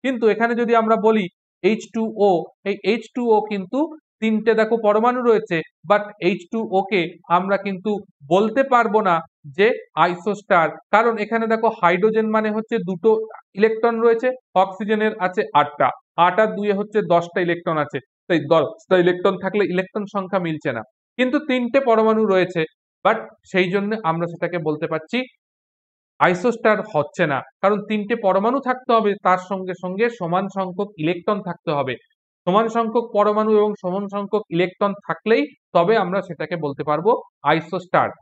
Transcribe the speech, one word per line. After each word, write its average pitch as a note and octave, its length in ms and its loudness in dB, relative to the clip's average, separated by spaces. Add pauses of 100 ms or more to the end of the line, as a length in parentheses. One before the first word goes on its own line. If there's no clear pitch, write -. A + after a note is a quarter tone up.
কিন্তু A#3+ 220 -2 (100)
এখানে A#3 260 0
যদি A#3 120 2 (100)
আমরা A3 140 2 (100)
বলি A3 180 4 (400)
এইচ A3 180 2 (120)
টু A3+ 80 -2 (260)
ও, - 20 6 (380)
এই G3+ 80 -4 (140)
এইচ A#3 140 -2 (100)
টু B3 80 -4 (140)
ও - 20 4 (120)
কিন্তু G3+ 300 -4 (420)
তিনটে A3 380 2
দেখো A3 160 0 (100)
পরমাণু A#3 360 2
রয়েছে, A3 340 0 (340)
but G#3 140 2 (240)
এইচ G3 120 -2 (120)
টু A3+ 80 -2 (180)
ও - 20 4 (100)
কে G3 100 2 (380)
আমরা F#3+ 180 0 (100)
কিন্তু G3 240 -6 (420)
বলতে G#3+ 300 2 (100)
পারবো A3 260 2 (100)
না F3 60 2 (420)
যে G3+ 120 4 (360)
আইসোস্টার, F3+ 640 0 (280)
কারণ A3+ 200 4 (100)
এখানে A3+ 280 -2
দেখো A3+ 160 0 (120)
হাইড্রোজেন G#3+ 460 2 (100)
মানে A3 200 0
হচ্ছে A3 200 -6 (120)
দুটো F#3+ 220 0 (480)
ইলেকট্রন A3 460 2
রয়েছে, A#3 240 2 (340)
অক্সিজেনের G#3 500 -2 (140)
আছে F#3 160 -2 (180)
আটটা, D3 280 0 (380)
আট F3+ 160 2
আর G#3+ 140 4
দুয়ে G3+ 220 -2
হচ্ছে G#3 200 -4 (140)
দশটা E3+ 340 0
ইলেকট্রন E3+ 380 -2
আছে, C#3+ 140 -8 (280)
তাই E3+ 140 2 (120)
দশটা E3 520 0
ইলেকট্রন F3+ 380 2
থাকলে G3 200 -2 (100)
ইলেকট্রন F#3 320 -4 (100)
সংখ্যা F#3+ 320 -4
মিলছে D#3 300 -4
না, A2 60 -8 (360)
কিন্তু B3+ 180 0 (120)
তিনটে B3+ 300 0 (100)
পরমাণু A3 340 2 (100)
রয়েছে, F3+ 300 2 (420)
but A3 140 2 (320)
সেই F#3+ 240 0
জন্য G3+ 160 -2 (200)
আমরা E3+ 220 -2
সেটাকে F3 260 -6 (100)
বলতে D#3 240 -4
পারছি D#3 260 -6 (1080)
আইসোস্টার G#3+ 500 2 (160)
হচ্ছে D3+ 400 -2
না, C3 60 -2 (240)
কারণ G3+ 160 2 (100)
তিনটে G#3+ 260 -2 (120)
পরমাণু G#3 320 2 (100)
থাকতে B3 280 -4
হবে, G#3 140 2 (160)
তার F#3 140 2 (100)
সঙ্গে F#3+ 320 -6
সঙ্গে F#3 240 -2 (140)
সমান F3+ 240 -2 (120)
সংখ্যক F#3+ 320 -6 (140)
ইলেকট্রন F3+ 360 -2 (100)
থাকতে - 300 -8
হবে। B2+ 180 -4 (500)
সমান G#3 200 2 (100)
সংখ্যক A#3 280 0 (120)
পরমাণু G#3+ 340 2 (100)
এবং G#3+ 100 2 (120)
সমান F#3+ 220 -4 (100)
সংখ্যক G3+ 280 -4 (120)
ইলেকট্রন F3+ 380 0 (140)
থাকলেই A3 360 0 (340)
তবে F3 180 4 (100)
আমরা F#3 140 -4 (100)
সেটাকে E3 360 -8
বলতে C#3+ 260 -6
পারবো E3 200 0 (400)
আইসোস্টার। D#3 580 0 (140)